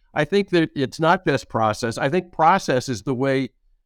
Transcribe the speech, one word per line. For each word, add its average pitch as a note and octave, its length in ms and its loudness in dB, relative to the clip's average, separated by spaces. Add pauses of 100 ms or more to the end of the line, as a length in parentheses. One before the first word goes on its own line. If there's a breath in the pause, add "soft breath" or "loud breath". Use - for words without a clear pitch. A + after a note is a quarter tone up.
(120)
I D3+ 140 -2
think G3+ 240 0
that E3 260 2
it's C3+ 240 -4
not E3+ 260 2
just C#3 220 0
process. A2 480 -2
I C#3 140 -2
think F3+ 220 -4
process D#3 580 2
is G#2 120 -6
the C#3 120 -4
way C3 340 -2 (380)